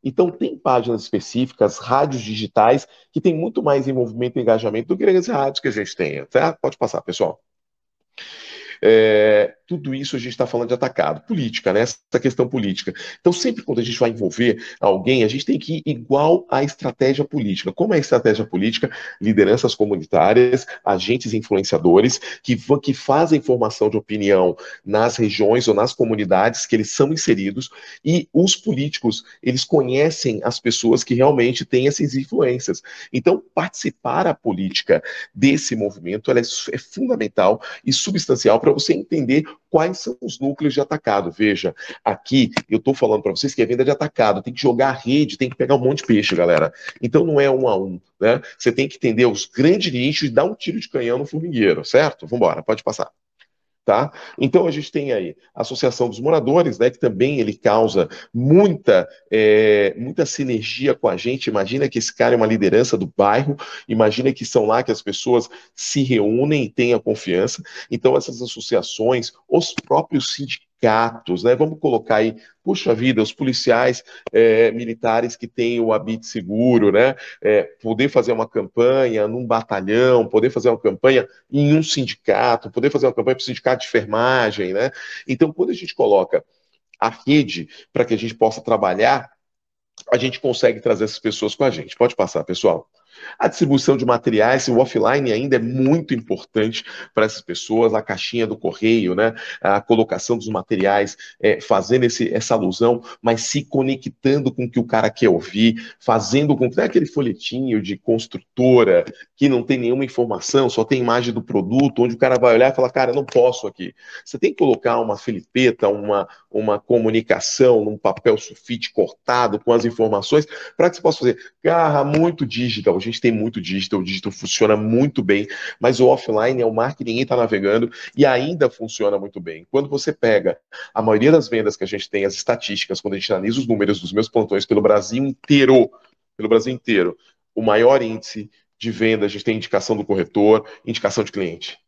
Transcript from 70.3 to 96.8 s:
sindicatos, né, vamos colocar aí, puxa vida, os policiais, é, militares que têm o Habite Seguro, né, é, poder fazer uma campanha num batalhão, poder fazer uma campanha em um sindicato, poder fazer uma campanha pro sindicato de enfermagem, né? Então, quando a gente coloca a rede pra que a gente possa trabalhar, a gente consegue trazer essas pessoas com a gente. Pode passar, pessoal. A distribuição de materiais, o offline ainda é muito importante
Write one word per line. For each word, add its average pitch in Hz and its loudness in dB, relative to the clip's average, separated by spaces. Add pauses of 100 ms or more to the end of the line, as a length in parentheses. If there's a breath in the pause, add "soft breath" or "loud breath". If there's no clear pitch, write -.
sindicatos, 113 -4
né, 120 4
vamos 156 -2
colocar 117 0
aí, 110 0 (300 loud breath)
puxa 98 -2
vida, 113 0
os 107 -2
policiais, 127 0 (300 loud breath)
é, 113 4
militares 117 -4
que 123 -14
têm 117 -2
o 113 0
Habite 110 -4
Seguro, 110 2
né, 123 6 (260 loud breath)
é, 107 4 (180)
poder 113 -2
fazer 123 2
uma 113 -2
campanha 117 0
num 120 -6
batalhão, 113 2
poder 110 2
fazer 120 0
uma 117 -2
campanha 117 2 (200 loud breath)
em 147 2
um 156 2
sindicato, 117 0
poder 123 -2
fazer 131 0
uma 123 2
campanha 127 -2
pro - -10
sindicato 127 -4
de - -10
enfermagem, 107 0
né? 117 -2 (360 loud breath)
Então, 135 0
quando - -2
a 247 -2
gente 175 -12
coloca 98 2 (540)
a 113 -2
rede 127 -2 (240 loud breath)
pra 120 0
que 113 -2
a 104 -4
gente 110 -8
possa 113 -2
trabalhar, 107 0 (800)
a 123 2
gente 131 -4
consegue 120 0
trazer 110 0
essas - -8
pessoas 107 -4
com - -4
a 131 2
gente. 78 -10
Pode 120 2
passar, 90 -2
pessoal. 87 -2 (500 loud breath)
A - 0
distribuição 139 2
de 123 -2
materiais, 120 2
o 120 2
offline 123 0
ainda 131 0
é - 2
muito 131 0
importante 110 -4 (320 loud breath)